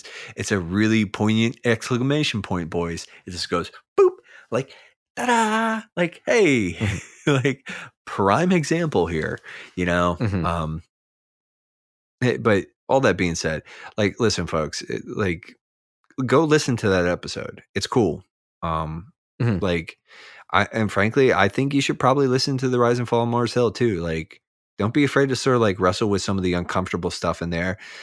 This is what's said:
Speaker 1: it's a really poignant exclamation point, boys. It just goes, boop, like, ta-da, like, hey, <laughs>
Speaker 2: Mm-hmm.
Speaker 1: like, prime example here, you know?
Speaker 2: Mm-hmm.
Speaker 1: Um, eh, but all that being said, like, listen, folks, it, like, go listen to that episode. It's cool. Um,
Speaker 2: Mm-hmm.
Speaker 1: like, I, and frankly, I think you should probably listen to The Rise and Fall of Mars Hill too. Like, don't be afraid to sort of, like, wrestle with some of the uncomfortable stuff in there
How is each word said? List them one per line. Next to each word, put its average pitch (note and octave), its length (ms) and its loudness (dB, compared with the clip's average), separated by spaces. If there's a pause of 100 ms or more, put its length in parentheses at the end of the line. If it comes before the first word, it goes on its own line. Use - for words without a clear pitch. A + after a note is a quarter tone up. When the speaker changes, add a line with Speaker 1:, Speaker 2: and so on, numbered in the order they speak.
(360)
Speaker 1:
it's - 160 -6
a G#2 80 2
really G#2+ 460 2
poignant A2 580 0
exclamation B2 800 0
point, F2 280 -4
boys. E2+ 380 -4 (180)
It F#2+ 60 -12
just F2+ 180 -8
goes, F2 220 -4 (260)
boop, F#4+ 120 6 (420)
like, B2 220 -4 (420)
ta-da, A3+ 680 0 (120)
like, F3 300 -4
hey, C3+ 480 4
<laughs> F#2+ 80 -6 (460)
Speaker 2:
Mm-hmm. D#3 40 4 (160)
Speaker 1:
like, - 220 -4 (360)
prime A2+ 460 2
example D#3+ 560 2
here, E2 300 -4 (400)
you F2+ 80 0
know? F2 340 2
Speaker 2:
Mm-hmm. F#2+ 260 -2
Speaker 1:
Um, E2 360 -4 (1400)
eh, B2+ 160 0
but G#2+ 280 2 (240)
all C3+ 120 4
that G#2 140 4
being F2 200 0
said, D#2 280 -6 (320)
like, G#2 240 -2
listen, G2+ 280 0
folks, D#2 340 -4
it, - 260 -10
like, - 480 -6 (680)
go B2+ 180 4
listen D3 340 2
to A2 120 0
that F#2 160 4
episode. - 580 -6 (100)
It's - 140 -4
cool. F#2+ 360 2 (400)
Um, D#2+ 500 -6 (280)
Speaker 2:
Mm-hmm. G#2+ 220 0
Speaker 1:
like, F2 340 -2 (560)
I, G2+ 200 4
and A2 180 0
frankly, G#2+ 420 4
I F#2+ 140 4
think C3+ 260 0
you C#3 80 2
should - 160 -2
probably C3+ 300 2
listen C3 300 0
to C3 120 -2
The B2+ 80 0
Rise A#2+ 220 4
and A#2+ 80 -4
Fall A#2 160 2
of A#2+ 60 0
Mars A#2+ 240 0
Hill A#2+ 180 2
too. G#2+ 300 0
Like, D#2+ 400 -6 (360)
don't G#2 160 0
be D3+ 120 4
afraid C3+ 240 2
to B2+ 80 0
sort C3 180 2
of, A#2+ 60 2
like, G2 180 2
wrestle F#2 300 2
with G2+ 120 0
some G2 160 -4
of F#2+ 60 -2
the F2+ 100 0
uncomfortable F2 560 -4
stuff - 320 -4
in E2+ 80 -6
there F2 280 -4 (260)